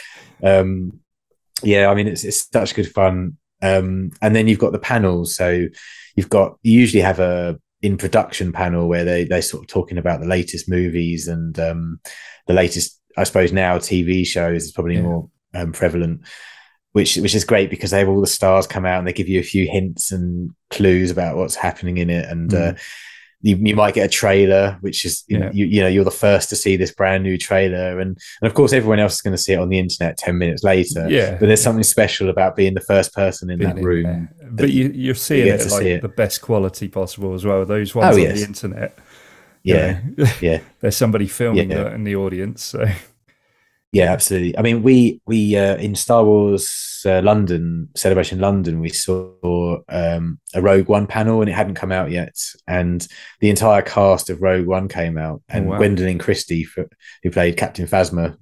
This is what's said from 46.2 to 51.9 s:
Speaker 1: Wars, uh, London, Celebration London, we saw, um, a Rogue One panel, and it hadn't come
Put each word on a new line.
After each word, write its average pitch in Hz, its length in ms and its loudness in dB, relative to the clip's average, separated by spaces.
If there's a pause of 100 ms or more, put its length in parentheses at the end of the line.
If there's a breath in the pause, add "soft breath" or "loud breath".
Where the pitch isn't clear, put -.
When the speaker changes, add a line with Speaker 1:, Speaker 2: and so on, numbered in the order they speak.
Speaker 1:
Wars, 104 840 2
uh, 95 160 2
London, 87 720 0
Celebration 92 440 0
London, 92 400 0
we 82 100 -4
saw, 90 880 -4 (100)
um, 85 520 -4 (160)
a 92 80 0
Rogue 98 240 4
One 104 180 2
panel, 110 360 0
and 104 80 0
it 90 40 -4
hadn't 98 220 -2
come 95 160 -8